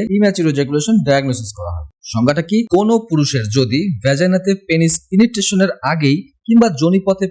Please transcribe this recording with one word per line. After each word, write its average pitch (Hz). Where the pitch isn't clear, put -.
প্রিম্যাচিওর 190
ইজাকুলেশন 147
ডায়াগনোসিস 135
করা 85
হয়। 78
সংজ্ঞাটা 143
কি? 208
কোনো 214
পুরুষের 139
যদি 127
ভ্যাজাইনাতে 185
পেনিস 165
পেনিট্রেশনের 196
আগেই 151
কিংবা 226
যোনিপথে 190